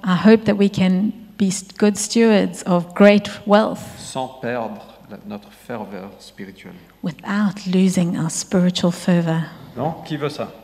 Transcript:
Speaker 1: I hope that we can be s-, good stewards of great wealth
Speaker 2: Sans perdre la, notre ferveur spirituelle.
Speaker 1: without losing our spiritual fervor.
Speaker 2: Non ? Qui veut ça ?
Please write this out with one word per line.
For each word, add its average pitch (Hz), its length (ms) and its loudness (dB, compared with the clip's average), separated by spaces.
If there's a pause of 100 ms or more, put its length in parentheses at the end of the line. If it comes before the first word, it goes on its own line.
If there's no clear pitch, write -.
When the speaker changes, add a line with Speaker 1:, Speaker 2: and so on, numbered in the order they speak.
Speaker 1:
I 185 120 2 (100)
hope 220 180 8
that 208 100 0
we 202 160 2
can 190 420 0 (260)
be 196 100 0
s-, - 160 -6 (140)
good 208 180 2
stewards 202 680 2
of 175 280 0
great 202 360 6 (160)
wealth 208 340 2 (180)
Speaker 2:
Sans 131 300 -10 (120)
perdre 117 420 -8 (280)
la, 104 60 -16 (100)
notre 101 240 -14
ferveur 98 680 -14
spirituelle. 92 560 -20 (280)
Speaker 1:
without 196 720 -4
losing 185 460 2
our 160 120 -2
spiritual 180 640 0
fervor. 165 480 0 (360)
Speaker 2:
Non ? 151 180 -4 (120)
Qui 151 120 -8
veut 143 120 -4
ça ? - 200 -10 (140)